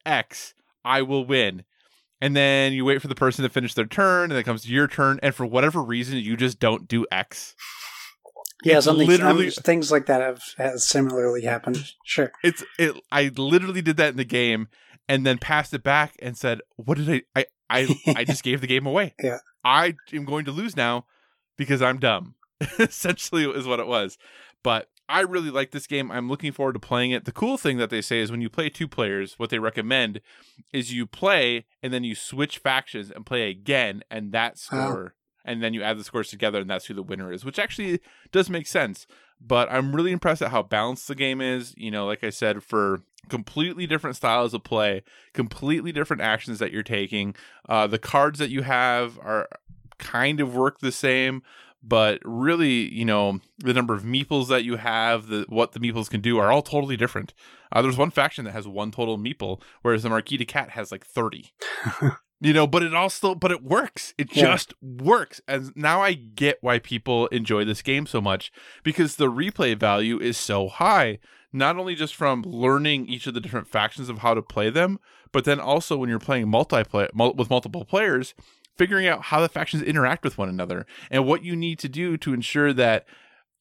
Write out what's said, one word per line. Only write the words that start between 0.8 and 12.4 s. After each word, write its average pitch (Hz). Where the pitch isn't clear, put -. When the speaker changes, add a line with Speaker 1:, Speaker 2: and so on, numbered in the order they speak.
Speaker 1:
I 131
will 135
win"? 107
And 143
then 139
you 131
wait 139
for 143
the 131
person 131
to 127
finish 123
their 113
turn, 180
and 135
it 117
comes 113
to 113
your 143
turn, 139
and 139
for 127
whatever 139
reason, 123
you 113
just 120
don't 113
do 117
X. -
Speaker 2:
Yeah, 160
Speaker 1:
It's 135
Speaker 2:
something, 156
Speaker 1:
literally 175
Speaker 2:
um, -
things 165
like 143
that 131
have, 131
has 131
similarly 127
happened. 120
Sure. -